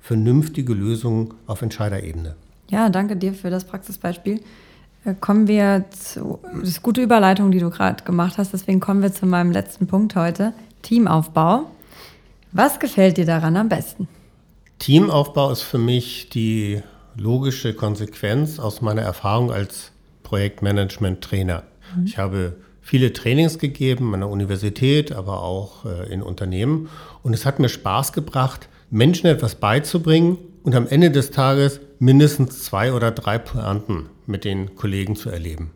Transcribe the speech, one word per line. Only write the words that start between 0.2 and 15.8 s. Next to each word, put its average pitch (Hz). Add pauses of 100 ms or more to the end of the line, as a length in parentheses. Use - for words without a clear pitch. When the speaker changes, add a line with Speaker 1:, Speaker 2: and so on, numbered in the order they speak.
Speaker 1:
Lösungen 110 (140)
auf 101
Entscheiderebene. 90 (340)
Speaker 2:
Ja, 214
danke 202
dir 190
für 190
das 185
Praxisbeispiel. 190 (640)
Äh, 196
kommen 208
wir 202
zu, - (200)
das -
ist -
gute 240
Überleitung, 202
die 185
du 170
gerade 185
gemacht 180
hast, 196
deswegen 190
kommen 196
wir 196
zu 190
meinem 175
letzten 185
Punkt 208
heute, 175 (280)
Teamaufbau. 175 (800)
Was 247
gefällt 190
dir 180
daran 160
am 214
besten? 160 (680)
Speaker 1:
Teamaufbau 143
ist 120
für -
mich 120